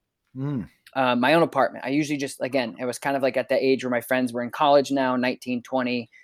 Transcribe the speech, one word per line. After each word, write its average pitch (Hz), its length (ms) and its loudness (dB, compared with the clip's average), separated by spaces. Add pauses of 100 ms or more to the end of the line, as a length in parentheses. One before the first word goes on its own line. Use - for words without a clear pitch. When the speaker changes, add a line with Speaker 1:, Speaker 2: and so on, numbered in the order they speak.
(380)
Speaker 1:
Mm. 135 320 -4 (260)
Speaker 2:
uh, 127 200 2
my 127 180 4
own 165 100 6
apartment. 131 420 0
I 127 40 -6
usually 147 280 -2
just, 135 240 -6
again, 123 380 -2
it 127 60 -6
was 120 140 -6
kind 139 180 -2
of, 131 60 -6
like, 127 140 0
at 127 120 -2
that 127 120 2
age 135 220 2
where 127 80 -2
my 120 100 0
friends 127 320 0
were 120 100 -4
in 120 80 -8
college 143 400 4
now, 131 240 0
nineteen, 123 480 -2
twenty, 123 460 -4 (140)